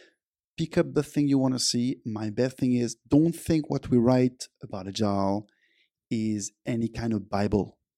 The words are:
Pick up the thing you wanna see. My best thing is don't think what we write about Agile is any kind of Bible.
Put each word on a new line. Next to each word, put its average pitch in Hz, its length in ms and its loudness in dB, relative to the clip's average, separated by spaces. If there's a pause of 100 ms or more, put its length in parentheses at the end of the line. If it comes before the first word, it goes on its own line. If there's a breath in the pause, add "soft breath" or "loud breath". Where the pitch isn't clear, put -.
(580 soft breath)
Pick 165 220 -4
up 143 140 -2
the 147 100 0
thing 147 240 0
you 139 100 4
wanna 131 220 0
see. 123 440 -2
My 107 280 -6
best 123 260 -2
thing 127 160 0
is 120 220 -2 (120)
don't 160 280 4
think 160 340 -2
what 139 220 -6
we 127 60 6
write 127 500 2 (160)
about 104 240 -10
Agile 101 600 -2 (600)
is 110 420 -4 (140)
any 113 220 -2
kind 117 260 -6
of 98 160 -4
Bible. 101 480 0 (200)